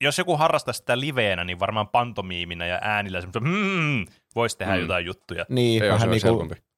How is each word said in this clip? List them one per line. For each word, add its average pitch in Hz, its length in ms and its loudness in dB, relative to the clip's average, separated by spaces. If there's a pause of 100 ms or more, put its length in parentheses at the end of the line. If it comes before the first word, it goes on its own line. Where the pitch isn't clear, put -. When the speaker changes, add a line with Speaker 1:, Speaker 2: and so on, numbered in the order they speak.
Speaker 1:
jos 143 180 0
joku 180 180 0
harrastaisi 151 420 2
sitä 127 220 0
liveenä, 113 440 0
niin 90 160 -4
varmaan 104 280 0
pantomiimina 90 800 -2
ja 87 160 -2
äänillä 101 380 -2
semmoista, 92 200 -6
mm, 165 680 0 (280)
vois 117 220 0
tehdä 95 180 -2
Speaker 2:
Mm. 92 60 2
Speaker 1:
jotain 87 260 -2
juttuja. 87 420 -8
Speaker 3:
Niin, 120 340 2
Speaker 2:
Ei, 104 60 4
Speaker 3:
vähän 90 120 4
Speaker 2:
se 113 80 4
olisi 107 180 2
Speaker 3:
niinku 113 140 4
Speaker 2:
helpompi. 82 220 -8 (160)